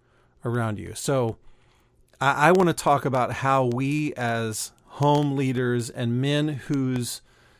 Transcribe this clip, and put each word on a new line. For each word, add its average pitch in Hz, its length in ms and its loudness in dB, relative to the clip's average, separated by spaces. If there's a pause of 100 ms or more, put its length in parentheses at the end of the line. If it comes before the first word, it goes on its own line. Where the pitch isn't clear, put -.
(440)
around 113 360 -4
you? 87 160 -12
So 123 420 -2 (840)
I, 139 300 4
I - 20 8
wanna 185 220 6
talk 143 320 2
about 127 260 0
how 135 340 2
we 135 500 -2
as 117 580 -4 (120)
home 147 520 2
leaders 123 520 0
and 120 300 -2
men 147 300 0
whose 131 720 -4 (380)